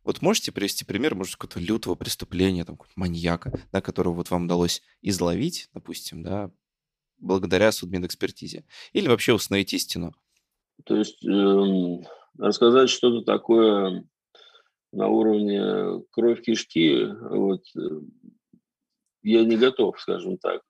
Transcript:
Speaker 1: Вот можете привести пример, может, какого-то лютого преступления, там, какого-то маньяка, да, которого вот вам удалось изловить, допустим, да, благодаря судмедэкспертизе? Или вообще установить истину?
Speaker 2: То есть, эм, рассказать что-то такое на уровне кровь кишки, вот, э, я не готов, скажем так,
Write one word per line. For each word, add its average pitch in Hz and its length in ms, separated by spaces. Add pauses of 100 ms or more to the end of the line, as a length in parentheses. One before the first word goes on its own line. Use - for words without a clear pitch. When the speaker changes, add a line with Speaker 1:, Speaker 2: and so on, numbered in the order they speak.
Speaker 1:
Вот - 180
можете 202 300
привести - 340
пример, 110 300
может, 92 200
какого-то - 240
лютого 92 360
преступления, 90 680
там, 80 120
какого-то - 240
маньяка, 85 520 (200)
да, 98 100
которого 87 320
вот 85 160
вам 87 160
удалось 87 360 (200)
изловить, 95 720
допустим, 82 500
да, 95 260 (680)
благодаря 95 540
судмедэкспертизе? 90 920 (300)
Или 196 140
вообще 120 260
установить 98 400
истину? 87 400 (680)
Speaker 2:
То 104 120
есть, - 280
эм, 95 800 (360)
рассказать 120 520
что-то 117 340
такое 104 800 (880)
на 104 160
уровне 101 1040
кровь 117 300
кишки, - 640
вот, 98 560 (140)
э, - 40 (1400)
я 113 200
не 113 140
готов, 127 420
скажем 92 380
так, - 320